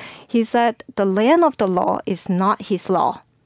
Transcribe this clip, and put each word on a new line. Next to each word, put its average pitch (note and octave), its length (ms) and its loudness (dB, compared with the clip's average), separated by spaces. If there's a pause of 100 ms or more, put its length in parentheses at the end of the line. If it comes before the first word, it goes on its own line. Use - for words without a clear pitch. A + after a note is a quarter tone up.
(260)
He A#3 180 0
said, A#3 400 -2 (120)
"The G3+ 80 0
land A3+ 400 4
of G3 140 0
the G3+ 100 0
law F3+ 380 0
is F3+ 240 -4
not F#3+ 320 0 (100)
his F3+ 160 -2
law. E3 320 0 (260)